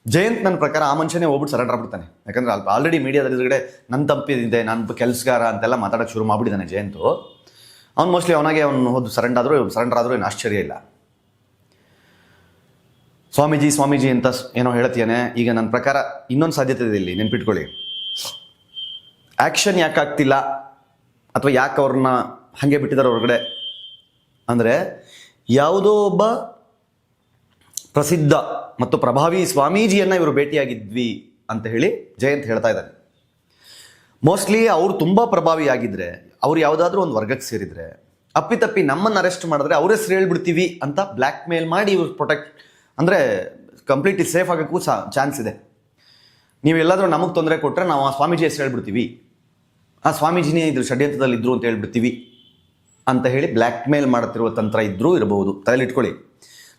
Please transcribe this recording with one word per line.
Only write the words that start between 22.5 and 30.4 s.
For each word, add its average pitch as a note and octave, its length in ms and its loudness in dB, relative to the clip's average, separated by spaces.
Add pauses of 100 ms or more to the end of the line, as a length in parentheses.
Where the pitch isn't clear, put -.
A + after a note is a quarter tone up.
ಹಾಗೆ C#3+ 160 2
ಬಿಟ್ಟಿದ್ದಾರೆ B2+ 300 2
ಹೊರಗಡೆ A#2 280 2 (1120)
ಅಂದರೆ, A#2+ 560 0 (460)
ಯಾವುದೋ F3 420 4
ಒಬ್ಬ G#3 300 2 (1700)
ಪ್ರಸಿದ್ಧ D3+ 380 2 (480)
ಮತ್ತು C3+ 180 0
ಪ್ರಭಾವಿ D#3+ 480 2
ಸ್ವಾಮೀಜಿಯನ್ನ F#3+ 680 2
ಇವರು E3 200 2
ಭೇಟಿಯಾಗಿದ್ವಿ B2 1080 -2 (120)